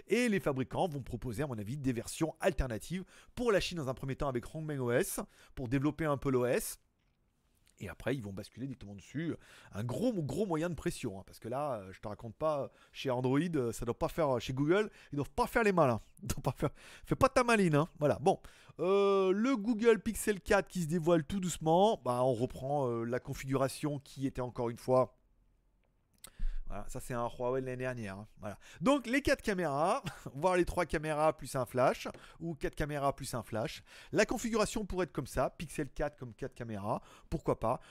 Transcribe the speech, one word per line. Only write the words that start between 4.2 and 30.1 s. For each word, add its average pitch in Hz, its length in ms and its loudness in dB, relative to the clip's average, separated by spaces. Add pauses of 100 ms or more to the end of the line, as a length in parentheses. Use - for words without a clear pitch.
avec 123 240 -4
Hongmeng 156 280 -6
O 123 100 0
S 151 300 2 (340)
pour 127 140 -6
développer 143 360 0
un 147 120 2
peu 139 140 -2
l'O 123 160 4
S. 160 340 -2 (1000)
Et 101 60 -8
après, 110 260 -4
ils 135 80 -6
vont 98 120 -10
basculer 107 320 -12
directement 110 280 -14
dessus. 139 400 -8 (380)
Un 104 120 -6
gros, 175 280 -2
gros 180 320 -4
moyen 170 240 -2
de 175 60 -6
pression, 117 440 -6
hein, 92 60 -14
parce - 140 -20
que 117 100 -12
là, 135 280 -2
euh, 95 160 -12
je - 80 -20
te - 60 -12
raconte 107 300 -10
pas, 147 340 -2 (220)
chez - 160 -6
Android, 127 300 2
euh, 147 340 0
ça 120 140 -8
doit 117 120 -2
pas 160 100 -2
faire, 143 300 0
chez 123 140 -6
Google, 151 380 2 (220)
ils 143 40 -6
doivent 143 140 -2
pas 240 160 0
faire 240 160 2
les 208 100 4
malins. 135 380 4
<laughs> - 120 -20
Ils - 60 -6
doivent - 140 -4
pas 139 120 0
faire... 151 140 -2 (380)
fais 151 100 0
pas 262 140 6
ta 254 120 4
maline, 208 340 6
hein. 151 120 4 (100)
Voilà, 143 220 4
bon. 170 180 4 (420)
Euh, 196 520 4
le 240 240 2
Google 220 420 4
Pixel 208 440 -2
quatre 196 260 4
qui 180 140 -4
se 156 60 -2
dévoile 165 360 4
tout 196 160 -4
doucement. 180 640 4
Bah, 123 180 2
on 131 120 4
reprend, 131 520 -2
euh, 117 180 -2
la 120 140 -2
configuration 135 840 -2
qui 135 260 -8
était 127 160 -4
encore 123 260 -4
une 117 80 -6
fois. 127 400 2 (1500)
Voilà, 101 200 -6
ça - 140 -8
c'est - 140 -8
un 120 140 -2
Huawei 127 340 0
de 131 40 -8
l'année 127 160 -6
dernière, 120 340 -6
hein. 104 120 -14 (100)
Voilà. 104 180 -10 (240)
Donc 262 280 2
les 269 140 0
quatre 285 200 0
caméras, 185 640 0 (140)